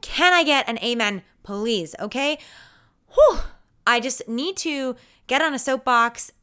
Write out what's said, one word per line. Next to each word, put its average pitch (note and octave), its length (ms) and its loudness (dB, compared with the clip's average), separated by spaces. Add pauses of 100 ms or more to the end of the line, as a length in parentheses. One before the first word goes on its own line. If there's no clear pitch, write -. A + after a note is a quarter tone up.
Can F4+ 320 2
I F4 120 4
get C#4+ 240 2
an A3+ 100 -6
amen, G#3+ 440 -2 (200)
please? G3+ 560 -4
Okay? C#4 400 -4 (760)
Whew. C5+ 260 6 (460)
I A#3+ 140 4
just B3 280 -4
need C#4 300 -4
to C4+ 380 -4 (300)
get C#4 160 0
on D#4+ 100 0
a C4 60 -4
soapbox A#3+ 720 0 (100)